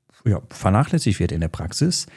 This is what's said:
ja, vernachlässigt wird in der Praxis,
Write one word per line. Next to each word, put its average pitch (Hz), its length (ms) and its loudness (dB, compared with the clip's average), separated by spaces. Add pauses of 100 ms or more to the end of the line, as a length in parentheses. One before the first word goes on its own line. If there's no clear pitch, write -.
(260)
ja, 104 240 2
vernachlässigt 107 720 2
wird 87 100 0
in 78 80 -2
der 80 80 0
Praxis, - 680 -2